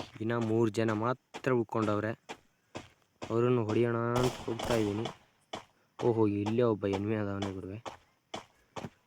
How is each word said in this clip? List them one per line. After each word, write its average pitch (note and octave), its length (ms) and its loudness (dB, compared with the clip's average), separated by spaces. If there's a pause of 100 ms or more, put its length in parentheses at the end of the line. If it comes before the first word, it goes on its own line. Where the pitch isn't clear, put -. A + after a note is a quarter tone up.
(220)
ಇನ್ನ A2+ 120 -2
ಮೂರು A2+ 360 2
ಜನ A2+ 220 0
ಮಾತ್ರ A#2 600 -2
ಉಳ್ಕೊಂಡವ್ರೆ. G#2+ 600 0 (1160)
ಅವರನ್ನು A#2+ 360 2
ಹೊಡಿಯೋಣ A#2 320 2
ಅಂತ A#2+ 340 2 (140)
ಹೋಗ್ತಾ A#2 300 -2
ಇದ್ದೀನಿ. G#2+ 300 0 (1000)
ಓಹೋ, A2 200 4
ಇಲ್ಲೇ G#2 360 0
ಒಬ್ಬ G#2+ 240 2
ಎನಿಮಿ G2+ 280 0
ಅದವನೇ G2+ 380 -4
ಗುರುವೆ. F#2+ 300 -10 (1200)